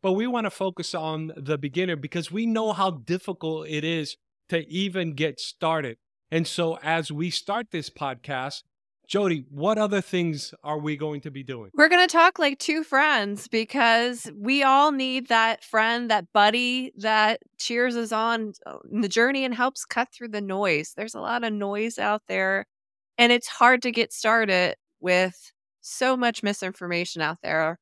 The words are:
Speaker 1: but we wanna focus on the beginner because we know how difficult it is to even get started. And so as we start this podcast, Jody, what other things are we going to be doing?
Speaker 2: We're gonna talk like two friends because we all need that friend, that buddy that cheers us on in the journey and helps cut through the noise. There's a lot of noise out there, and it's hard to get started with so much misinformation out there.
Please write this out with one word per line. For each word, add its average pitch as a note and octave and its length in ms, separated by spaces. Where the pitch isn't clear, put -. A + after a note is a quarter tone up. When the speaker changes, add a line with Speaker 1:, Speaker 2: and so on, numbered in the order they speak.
Speaker 1:
but F#3+ 100
we G#3 140
wanna A#3 240
focus F3+ 440
on D#3 400
the D3 220
beginner D#3 400
because D3+ 340
we G#3+ 140
know A3 300
how F#3+ 160
difficult D#3+ 760
it D3+ 160
is D#3+ 340
to D#3+ 180
even F3 460
get D3 260
started. D#3 560
And D#3+ 160
so E3 360
as D#3+ 280
we D#3+ 200
start A3 400
this D#3+ 180
podcast, C3 760
Jody, F3 420
what E3 300
other G3+ 240
things E3+ 500
are D3+ 140
we D3+ 180
going D3 280
to D#3 80
be C#3 120
doing? B2 300
Speaker 2:
We're D4+ 160
gonna F4+ 180
talk E4 320
like C#4+ 200
two D#4 260
friends B3+ 640
because A#3 880
we B3+ 260
all C#4 300
need C4 360
that A3+ 360
friend, A#3 460
that G3+ 240
buddy B3 640
that G#3+ 420
cheers A#3+ 380
us A3+ 160
on A3 400
in G#3 80
the G3+ 80
journey C4 380
and B3 80
helps B3 320
cut A#3+ 260
through A#3+ 160
the G#3 140
noise. F#3+ 520
There's A3+ 200
a G#3 80
lot A#3+ 200
of A3 120
noise G#3 440
out G#3 300
there, F#3+ 380
and A#3+ 160
it's A#3+ 160
hard B3 320
to B3 100
get A#3 220
started G#3+ 640
with F3+ 520
so - 340
much A#3+ 280
misinformation F3 800
out D#3 200
there. D#3+ 400